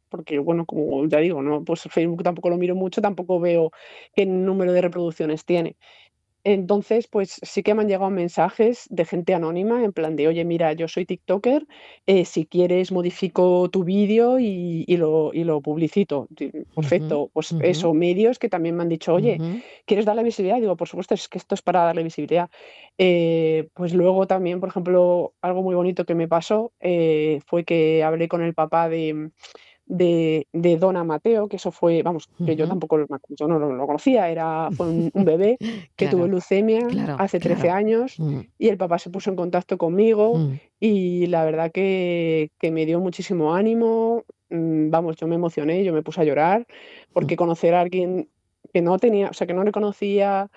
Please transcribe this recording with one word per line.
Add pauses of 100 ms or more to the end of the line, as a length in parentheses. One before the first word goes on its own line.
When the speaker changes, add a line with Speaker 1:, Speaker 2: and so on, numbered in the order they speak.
Speaker 1:
Porque,
bueno,
como
ya
digo,
¿no?
Pues
Facebook
tampoco
lo
miro
mucho,
tampoco
veo (440)
qué
número
de
reproducciones
tiene. (680)
Entonces,
pues,
sí
que
me
han
llegado
mensajes
de
gente
anónima,
en
plan
de:
"Oye,
mira,
yo
soy
tiktoker, (400)
eh,
si
quieres
modifico
tu
vídeo
y,
y
lo,
y
lo
publicito".
Di-,
Speaker 2:
Ujú, (100)
Speaker 1:
perfecto,
pues
Speaker 2:
ujú.
Speaker 1:
eso,
medios
que
también
me
han
dicho:
"Oye,
Speaker 2:
Ujú. (220)
Speaker 1:
¿quieres
darle
visibilidad?".
Digo:
"Por
supuesto,
es
que
esto
es
para
darle
visibilidad". (480)
Eh,
pues
luego
también,
por
ejemplo,
algo
muy
bonito
que
me
pasó,
eh,
fue
que
hablé
con
el
papá
de, (540)
de,
de
Dona
Mateo,
que
eso
fue,
vamos, (160)
que
yo
Speaker 2:
Ujú.
Speaker 1:
tampoco
lo, (220)
yo
no
lo,
lo
conocía,
era,
fue
un,
un
bebé
Speaker 2:
<laughs>
Speaker 1:
que
tuvo
Speaker 2:
Claro.
Speaker 1:
leucemia
Speaker 2:
Claro,
Speaker 1:
hace
trece
Speaker 2:
claro.
Speaker 1:
años
Speaker 2:
Mm. (180)
Speaker 1:
y
el
papá
se
puso
en
contacto
conmigo
Speaker 2:
Mm. (200)
Speaker 1:
y
la
verdad
que,
que
me
dio
muchísimo
ánimo. (260)
Mm,
vamos,
yo
me
emocioné,
yo
me
puse
a
llorar, (480)
porque
Speaker 2:
Mm.
Speaker 1:
conocer
a
alguien (440)
que
no
tenía,
o
sea,
que
no
le
conocía,